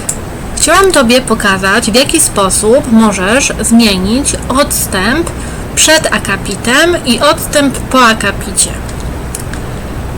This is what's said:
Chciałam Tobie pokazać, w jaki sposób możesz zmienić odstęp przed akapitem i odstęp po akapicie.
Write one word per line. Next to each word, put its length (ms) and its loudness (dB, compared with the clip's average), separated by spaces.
Chciałam 340 4
Tobie 300 4
pokazać, 680 0
w 40 0
jaki 260 2
sposób 680 2
możesz 720 2
zmienić 760 2
odstęp 800 -2
przed 380 2
akapitem 920 0
i 140 2
odstęp 580 0
po 280 2
akapicie. 640 -2